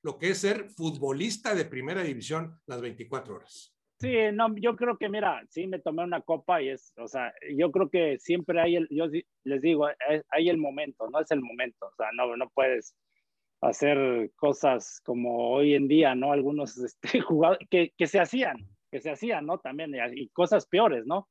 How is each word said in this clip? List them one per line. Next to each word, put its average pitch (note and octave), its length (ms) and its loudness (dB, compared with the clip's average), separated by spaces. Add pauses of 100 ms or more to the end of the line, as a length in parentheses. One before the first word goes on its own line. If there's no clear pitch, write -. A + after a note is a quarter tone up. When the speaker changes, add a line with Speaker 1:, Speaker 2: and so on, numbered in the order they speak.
Speaker 1:
lo D3 140 -8
que E3+ 140 -2
es F#3 80 -2
ser G3+ 320 -2
futbolista D#3+ 840 -4
de E3 80 0
primera D#3+ 400 -6
división D3+ 640 -8
las B2 140 -10
veinticuatro A#2 540 -10
horas. - 400 -20 (260)
Speaker 2:
Sí, B3+ 140 -2 (180)
no, A3 220 0
yo A3+ 220 -2
creo A#3+ 200 -2
que, G#3+ 120 -6
mira, G3 420 -2
sí F3 160 -8
me F#3 140 -8
tomé E3 240 -4
una F3 160 -4
copa D3+ 420 0
y C3 60 -2
es, - 300 -10
o A#2 100 -12
sea, B2+ 260 -6 (220)
yo D#3 160 2
creo F3+ 180 2
que D#3+ 300 2
siempre E3+ 400 0
hay E3+ 160 4
el, E3 160 0
yo D#3+ 160 0
di-, D#3 180 -4 (160)
les C3+ 180 -2
digo, D3 260 4
hay, D3 340 -2 (100)
hay D#3+ 180 2
el F3 80 2
momento, C#3 540 -6
¿no? C#3+ 80 -2
Es D#3 140 -2
el D3 80 0
momento, A#2+ 460 -8
o - 100 -18
sea, A2+ 180 -4
no, A#2+ 220 -2
no B2 140 -6
puedes C3 440 0 (680)
hacer B2+ 760 2
cosas C3+ 680 0
como A#2+ 460 -2
hoy C#3+ 240 6
en C#3 140 2
día, D3 260 6
¿no? C3 180 0
Algunos, C#3+ 460 -2
<laughs> - 0 -
este, B2 420 -2
jugadores E3 480 4
que, F3 300 4
que E3+ 80 2
se G3 140 4
hacían, E3 480 0 (240)
que C3+ 80 -6
se D#3+ 100 -6
hacían, D#3+ 360 -4
¿no? F3 120 -4
También, D3 360 -8
y, B2 280 -6
y A#2 60 -10
cosas F3+ 380 2
peores, F3 380 4
¿no? E3+ 260 -4